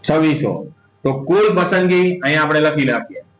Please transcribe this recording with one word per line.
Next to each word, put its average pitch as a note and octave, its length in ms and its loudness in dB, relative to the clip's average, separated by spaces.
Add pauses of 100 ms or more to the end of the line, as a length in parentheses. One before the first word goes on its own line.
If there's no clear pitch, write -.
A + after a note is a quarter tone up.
છવ્વીસો. D3 580 0 (360)
તો C3+ 100 0
કુલ F3 420 2
પસંદગી F3+ 680 0
અહીંયા D3+ 200 0
આપણે D3+ 160 0
લખી D3+ 260 0
નાખીએ. A2+ 360 -4 (180)